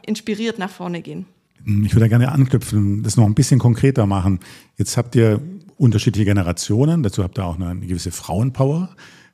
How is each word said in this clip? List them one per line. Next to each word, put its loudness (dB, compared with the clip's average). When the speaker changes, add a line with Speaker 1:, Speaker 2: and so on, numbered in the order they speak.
Speaker 1:
inspiriert -6
nach -8
vorne -10
gehen. -12
Speaker 2:
Ich -2
würde 4
gerne 2
anknüpfen, 0
das -4
noch 6
ein 2
bisschen 2
konkreter 2
machen. 0
Jetzt -4
habt -2
ihr 4
unterschiedliche 2
Generationen, 0
dazu -2
habt -8
ihr -4
auch -6
eine, -6
eine -8
gewisse -6
Frauenpower. -4